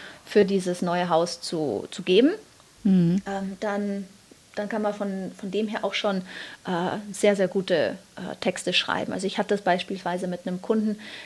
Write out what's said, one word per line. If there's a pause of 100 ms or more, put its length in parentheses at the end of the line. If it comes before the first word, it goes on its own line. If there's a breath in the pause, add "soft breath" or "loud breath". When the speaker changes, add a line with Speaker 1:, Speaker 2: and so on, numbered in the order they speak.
(260 loud breath)
Speaker 1:
für
dieses
neue
Haus
zu,
zu
geben. (520)
Speaker 2:
Mhm.
Speaker 1:
Ähm,
dann, (480)
dann
kann
man
von,
von
dem
her
auch
schon, (480 loud breath)
äh, (160)
sehr,
sehr
gute, (200)
äh,
Texte
schreiben.
Also
ich
hatte
das
beispielsweise
mit
einem
Kunden, (260 loud breath)